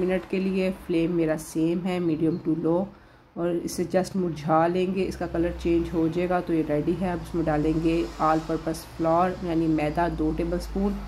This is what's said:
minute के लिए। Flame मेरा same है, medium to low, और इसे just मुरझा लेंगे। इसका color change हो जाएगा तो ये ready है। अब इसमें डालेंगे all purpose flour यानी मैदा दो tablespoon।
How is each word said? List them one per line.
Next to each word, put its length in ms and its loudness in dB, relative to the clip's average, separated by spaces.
minute 280 0
के 100 0
लिए। 300 0
Flame 280 2
मेरा 220 2
same 400 0
है, 140 0
medium 460 0
to 180 2
low, 200 2
और 200 -2
इसे 280 -4
just 320 0
मुरझा 500 2
लेंगे। 360 0
इसका 240 -4
color 260 0
change 400 0
हो 160 2
जाएगा 320 0
तो 120 -4
ये 100 4
ready 300 0
है। 200 0
अब 100 -4
इसमें 220 -2
डालेंगे 520 2
all 180 4
purpose 500 -4
flour 540 2
यानी 240 0
मैदा 420 2
दो 220 0
tablespoon। 600 -2